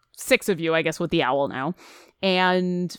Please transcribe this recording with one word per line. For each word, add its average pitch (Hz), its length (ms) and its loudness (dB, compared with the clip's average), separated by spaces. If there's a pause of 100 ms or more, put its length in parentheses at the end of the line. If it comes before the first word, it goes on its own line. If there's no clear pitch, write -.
(160)
six - 320 0
of 190 120 0
you, 160 140 0
I 160 80 4
guess, 160 180 -2
with 170 100 -4
the 165 120 2
owl 139 260 2
now, 139 260 -6 (480)
and 185 760 0